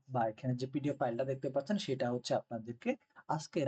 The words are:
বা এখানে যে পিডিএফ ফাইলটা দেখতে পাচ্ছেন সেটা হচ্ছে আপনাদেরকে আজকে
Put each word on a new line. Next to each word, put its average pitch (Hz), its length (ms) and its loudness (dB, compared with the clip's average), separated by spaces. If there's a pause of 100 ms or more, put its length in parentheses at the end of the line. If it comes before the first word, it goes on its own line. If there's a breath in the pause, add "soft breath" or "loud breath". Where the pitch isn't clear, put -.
(140)
বা 123 80 2 (100)
এখানে 127 260 0
যে 131 160 -4
পিডিএফ 143 260 0
ফাইলটা 123 320 0
দেখতে 135 180 -2
পাচ্ছেন 190 360 2
সেটা 131 280 0
হচ্ছে 123 180 -2 (100)
আপনাদেরকে 120 480 -6 (460 loud breath)
আজকে 156 320 -2